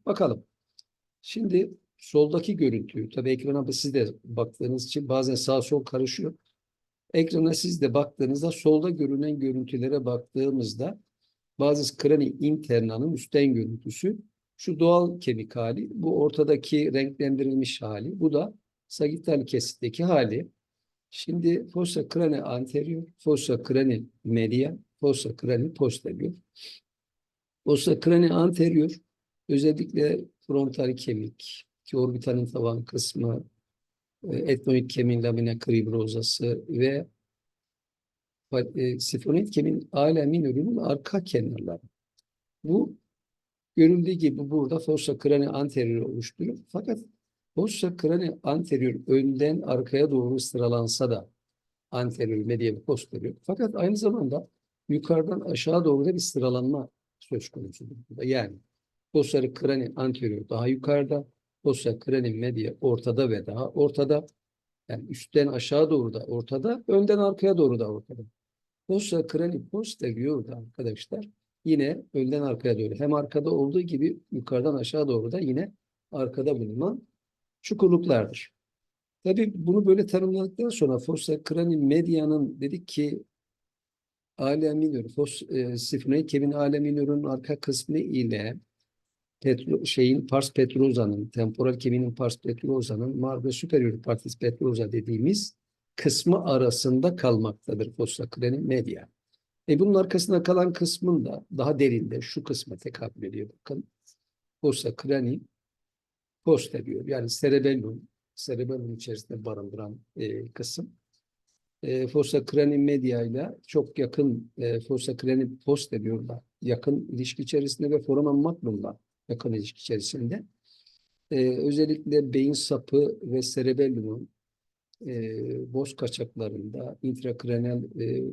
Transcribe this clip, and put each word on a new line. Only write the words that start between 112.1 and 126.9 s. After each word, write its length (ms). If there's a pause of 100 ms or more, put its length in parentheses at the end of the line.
crani 320
media 460
ile 260 (160)
çok 320
yakın, 600
e, 220
fossa 360
crani 420
posterior 640
ile 80 (300)
yakın 460
ilişki 340
içerisinde 480
ve 120
foramen 340
magnum 440
ile 80 (400)
yakın 240
ilişki 280
içerisinde. 640 (880)
E, 280
özellikle 720
beyin 200
sapı 680
ve 200
cerebellumun, 840 (800)
e, 640
boz 240
kaçaklarında 1080